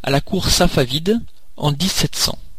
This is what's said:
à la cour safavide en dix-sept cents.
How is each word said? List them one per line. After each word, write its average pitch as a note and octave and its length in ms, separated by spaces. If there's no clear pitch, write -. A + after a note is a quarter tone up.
à B2+ 60
la C#3+ 100
cour - 280
safavide E3 720
en D3 160
dix-sept D#3 440
cents. - 220